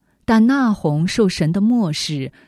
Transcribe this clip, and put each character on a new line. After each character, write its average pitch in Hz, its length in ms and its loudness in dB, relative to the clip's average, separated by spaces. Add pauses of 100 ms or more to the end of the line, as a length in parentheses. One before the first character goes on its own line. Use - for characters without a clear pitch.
(280)
但 226 200 4
那 262 240 0
鸿 156 340 -2
受 202 220 0
神 160 240 -2
的 190 80 -2
默 214 320 0
示， 139 400 -6 (160)